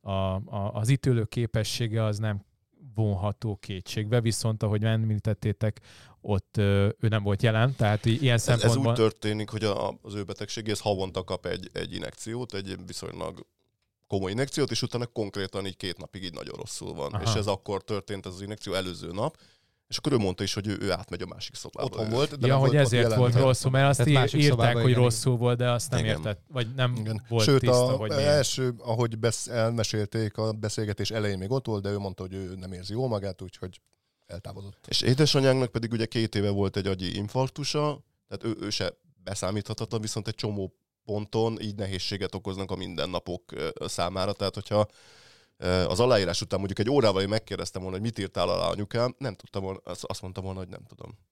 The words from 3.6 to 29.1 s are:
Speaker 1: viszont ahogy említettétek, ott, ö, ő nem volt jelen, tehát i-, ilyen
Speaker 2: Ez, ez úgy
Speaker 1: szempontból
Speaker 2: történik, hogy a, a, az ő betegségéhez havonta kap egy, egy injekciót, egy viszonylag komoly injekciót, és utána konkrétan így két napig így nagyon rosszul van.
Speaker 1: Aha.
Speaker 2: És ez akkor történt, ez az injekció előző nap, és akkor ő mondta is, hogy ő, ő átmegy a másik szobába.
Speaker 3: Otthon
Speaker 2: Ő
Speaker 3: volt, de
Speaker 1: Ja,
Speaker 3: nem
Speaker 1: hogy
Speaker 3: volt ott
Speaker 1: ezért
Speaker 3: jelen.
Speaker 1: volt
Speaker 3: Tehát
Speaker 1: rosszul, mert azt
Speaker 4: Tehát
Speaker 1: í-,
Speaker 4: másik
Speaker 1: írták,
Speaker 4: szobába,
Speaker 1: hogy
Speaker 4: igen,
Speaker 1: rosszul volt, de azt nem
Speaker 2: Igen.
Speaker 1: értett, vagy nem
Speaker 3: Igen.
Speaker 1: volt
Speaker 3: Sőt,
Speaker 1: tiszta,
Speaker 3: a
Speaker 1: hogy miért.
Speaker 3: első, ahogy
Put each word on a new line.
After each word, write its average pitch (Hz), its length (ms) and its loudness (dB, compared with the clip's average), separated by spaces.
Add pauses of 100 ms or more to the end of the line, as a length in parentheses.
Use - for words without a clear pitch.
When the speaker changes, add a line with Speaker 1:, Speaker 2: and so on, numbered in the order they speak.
Speaker 1:
viszont 110 420 0
ahogy 104 200 2
említettétek, 110 1000 0 (400)
ott, - 360 0
ö, 101 320 4 (100)
ő 117 80 0
nem 107 160 2
volt 101 180 0
jelen, 117 340 4
tehát 107 300 2
i-, 117 160 4
ilyen 123 140 4
Speaker 2:
Ez, 113 120 2
ez 127 80 4
úgy 113 60 0
Speaker 1:
szempontból 117 340 4
Speaker 2:
történik, 107 540 2
hogy 107 140 -4
a, 101 240 0
a, 101 140 -6
az 101 140 -12
ő 104 80 -6
betegségéhez 104 560 -6
havonta 95 440 0
kap 90 220 -6
egy, 90 280 -6
egy 87 200 -6
injekciót, 113 600 -8
egy 95 320 -8
viszonylag 87 600 -10 (600)
komoly 95 240 -2
injekciót, 135 400 -2
és 113 100 -2
utána 120 240 -4
konkrétan 98 600 -6
így 95 120 -8
két 90 200 -8
napig 92 260 -14
így 90 100 -8
nagyon - 220 -12
rosszul - 380 -10
van. 71 200 -6
Speaker 1:
Aha. 104 100 -4
Speaker 2:
És 110 100 0
ez 107 140 -2
akkor 98 360 -4
történt, 98 420 -8
ez 95 80 -10
az 92 80 -14
injekció 101 320 -8
előző 90 380 -4
nap, 110 260 -6 (500)
és - 100 -8
akkor 151 160 -2
ő 127 40 4
mondta 98 260 0
is, 95 100 -2
hogy 101 140 -4
ő, 101 140 -2
ő 98 100 -2
átmegy 90 300 -4
a 92 40 -6
másik - 300 -14
szobába. - 340 -8
Speaker 3:
Otthon 110 160 -4
Speaker 2:
Ő 107 40 -2
Speaker 3:
volt, 143 300 0
de 123 80 2
Speaker 1:
Ja, 135 60 6
Speaker 3:
nem 135 80 6
Speaker 1:
hogy 135 100 6
Speaker 3:
volt 147 100 6
ott 135 40 8
Speaker 1:
ezért 117 180 4
Speaker 3:
jelen. 113 160 4
Speaker 1:
volt 123 120 6
Speaker 3:
Tehát 131 160 6
Speaker 1:
rosszul, 127 240 2
mert 135 160 6
azt 139 100 4
Speaker 4:
Tehát 143 140 4
Speaker 1:
í-, 143 40 8
Speaker 4:
másik 127 240 4
Speaker 1:
írták, 147 180 8
Speaker 4:
szobába, 120 240 4
Speaker 1:
hogy 123 80 6
Speaker 4:
igen, 123 120 6
Speaker 1:
rosszul 120 360 4
volt, 123 200 4
de 123 140 2
azt 120 200 -2
nem 123 80 2
Speaker 2:
Igen. 110 180 2
Speaker 1:
értett, 98 300 -4
vagy 123 280 -4
nem 123 200 2
Speaker 3:
Igen. 110 340 -4
Speaker 1:
volt 113 140 4
Speaker 3:
Sőt, 139 160 8
Speaker 1:
tiszta, 123 280 6
Speaker 3:
a 131 100 2
Speaker 1:
hogy 110 120 -2
miért. 135 160 2
Speaker 3:
első, 131 520 2
ahogy 117 400 0